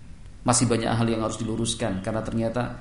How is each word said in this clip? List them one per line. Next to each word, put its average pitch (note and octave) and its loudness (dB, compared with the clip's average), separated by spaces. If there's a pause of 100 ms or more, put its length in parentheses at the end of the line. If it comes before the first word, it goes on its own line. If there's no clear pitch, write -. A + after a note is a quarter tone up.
(440)
Masih B2 4
banyak A2+ 2
hal A#2 4
yang A2 2
harus G#2+ -2
diluruskan A2+ -2
karena A2 -2
ternyata A2+ 0 (180)